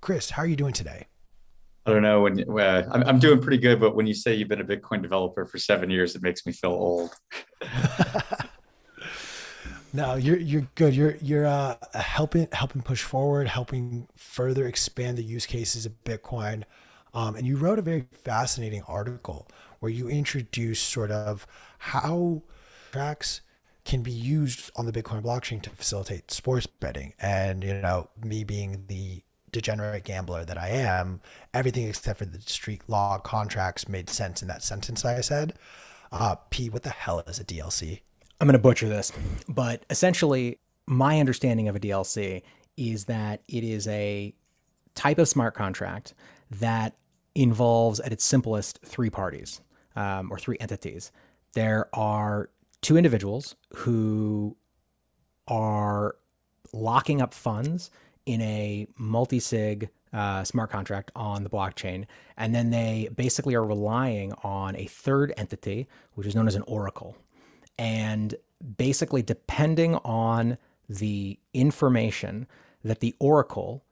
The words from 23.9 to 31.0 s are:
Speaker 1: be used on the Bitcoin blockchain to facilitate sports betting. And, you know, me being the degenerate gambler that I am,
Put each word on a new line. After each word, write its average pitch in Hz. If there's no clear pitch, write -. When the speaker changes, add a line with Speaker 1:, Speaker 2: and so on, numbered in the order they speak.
Speaker 1:
be 120
used 131
on 120
the 117
Bitcoin 110
blockchain 117
to -
facilitate -
sports 127
betting. 67
And, 95
you 98
know, 92
me 110
being 98
the 95
degenerate 107
gambler 87
that 85
I 87
am, 92